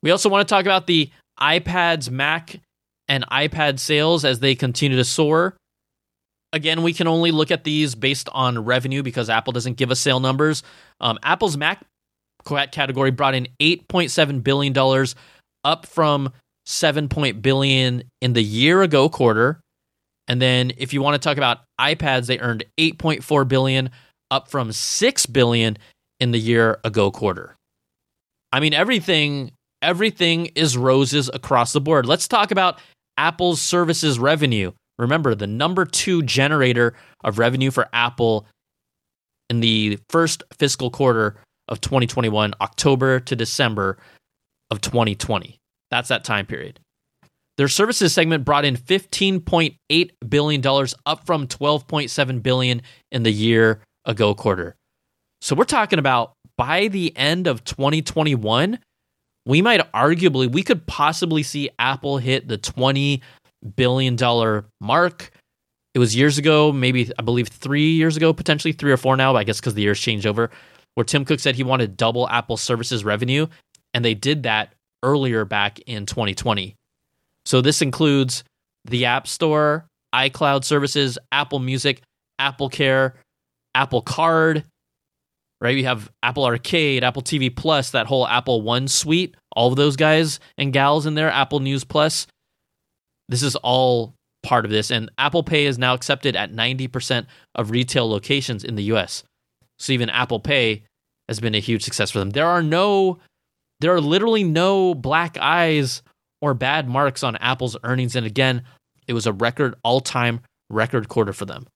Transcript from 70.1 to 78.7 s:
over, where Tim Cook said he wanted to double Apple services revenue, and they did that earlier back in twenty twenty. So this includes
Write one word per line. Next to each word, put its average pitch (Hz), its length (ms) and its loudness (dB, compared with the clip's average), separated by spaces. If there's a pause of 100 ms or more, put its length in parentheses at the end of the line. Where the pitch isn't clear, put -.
over, 113 240 0 (420)
where 120 100 -2
Tim 139 220 -2
Cook 147 140 0
said 135 160 -2
he 131 80 -4
wanted 123 240 0
to 95 80 -10
double 120 340 0
Apple 117 260 -2
services 117 480 -4
revenue, 123 440 0 (480)
and 120 100 -2
they 117 80 2
did 135 300 -2
that 107 300 -2 (280)
earlier 127 420 0
back 101 440 -4
in 107 180 -10
twenty 101 300 -4
twenty. 117 400 -4 (680)
So 127 160 2
this 143 200 2
includes 139 640 0 (420)